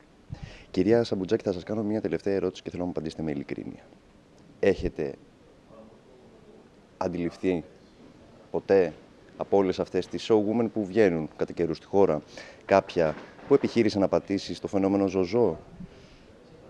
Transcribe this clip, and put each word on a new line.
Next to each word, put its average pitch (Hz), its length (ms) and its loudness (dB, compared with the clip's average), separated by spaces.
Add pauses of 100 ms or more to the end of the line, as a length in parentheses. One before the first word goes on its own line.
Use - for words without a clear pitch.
(720)
Κυρία 110 340 4
Σαμπουτζάκη, 101 400 -2
θα 101 80 0
σας 87 100 -8
κάνω 107 200 -6
μια 107 180 -2
τελευταία 92 340 -2
ερώτηση 92 280 -4
και - 80 -12
θέλω 87 120 -8
να 90 60 -4
μου 87 60 -6
απαντήσετε 78 280 -8
με 80 80 -4
ειλικρίνεια. - 520 -10 (760)
Έχετε 85 540 0 (1800)
αντιληφθεί 87 680 -2 (840)
ποτέ 87 420 2 (440)
από 92 200 0
όλες 95 240 2
αυτές 90 260 -4
τις - 240 -10
showwomen 110 420 2
που 110 140 -4
βγαίνουν 90 500 2
κατά 87 160 -4
καιρούς 80 240 -2
στη - 100 -16
χώρα, 87 340 4 (440)
κάποια 85 500 2 (340)
που 139 60 4
επιχείρησε 107 440 2
να 95 100 2
πατήσει 92 460 -2
στο 90 140 -10
φαινόμενο 98 400 0
Ζωζό; 92 500 0 (1120)